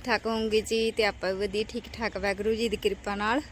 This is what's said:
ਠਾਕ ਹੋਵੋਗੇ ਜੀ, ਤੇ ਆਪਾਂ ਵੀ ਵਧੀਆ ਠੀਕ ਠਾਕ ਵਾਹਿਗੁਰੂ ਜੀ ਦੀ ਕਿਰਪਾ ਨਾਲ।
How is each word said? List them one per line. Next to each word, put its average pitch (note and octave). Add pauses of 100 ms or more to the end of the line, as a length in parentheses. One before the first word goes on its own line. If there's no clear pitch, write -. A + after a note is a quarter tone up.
ਠਾਕ A3
ਹੋਵੋਗੇ A3
ਜੀ, A3+
ਤੇ A3
ਆਪਾਂ F#3+
ਵੀ F#3+
ਵਧੀਆ G#3
ਠੀਕ A#3+
ਠਾਕ A3
ਵਾਹਿਗੁਰੂ G3+
ਜੀ A3+
ਦੀ G#3
ਕਿਰਪਾ G3+
ਨਾਲ। G#3+ (120)